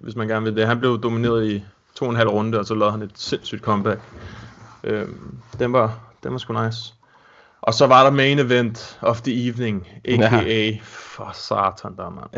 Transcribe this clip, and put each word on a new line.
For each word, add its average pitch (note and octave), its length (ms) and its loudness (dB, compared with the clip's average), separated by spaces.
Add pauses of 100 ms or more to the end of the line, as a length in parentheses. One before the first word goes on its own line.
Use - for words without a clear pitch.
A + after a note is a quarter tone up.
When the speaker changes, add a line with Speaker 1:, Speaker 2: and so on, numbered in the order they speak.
Speaker 1:
hvis A2+ 140 -12
man A2+ 120 -4
gerne A2 180 0
vil G#2+ 100 -2
det. A2 120 2
Han A#2+ 120 2
blev A#2+ 220 0
domineret A#2 440 0
i G2+ 180 -2 (320)
to C3+ 100 -4
og A#2+ 60 -2
en A#2 60 -2
halv A2+ 120 4
runde, G#2+ 300 0
og G2 60 -4
så A2 100 -2
lavede G#2 160 2
han G#2+ 100 -6
et G2 180 -14
sindssygt - 420 -8
comeback. G#2 400 0 (840)
Øhm, G#2+ 540 -8 (220)
den B2 140 -2
var, A2+ 260 2 (240)
den B2 80 -6
var B2+ 60 -6
sgu A2+ 280 -6
nice. - 280 -8 (680)
Og A#2 100 2
så C3 140 6
var B2+ 160 10
der C#3 80 8
main C#3 280 2
event B2 600 0
of A#2 200 0
the B2 280 -2
evening, A2+ 380 -4 (180)
Speaker 2:
Ja. B2+ 60 -2 (140)
Speaker 1:
A A2+ 40 6
K A2+ 180 2
A, A2 360 0
for - 500 -16
satan G2 640 -4
der, F2+ 120 -12
mand. - 160 -16 (120)